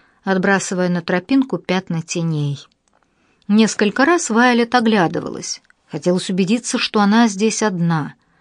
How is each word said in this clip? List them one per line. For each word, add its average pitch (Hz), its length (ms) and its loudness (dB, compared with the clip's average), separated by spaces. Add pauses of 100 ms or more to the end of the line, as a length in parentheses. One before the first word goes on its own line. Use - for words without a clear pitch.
(220)
отбрасывая 190 640 0
на 175 140 -2
тропинку 190 560 0
пятна 180 440 -4
теней. 151 560 -4 (920)
Несколько 208 560 2
раз 180 260 2
Вайолет 233 440 2
оглядывалась. 214 840 0 (300)
Хотелось 180 400 -2
убедиться, 196 480 -2
что - 220 0
она 220 280 4
здесь 208 340 -2
одна. 170 520 -2 (260)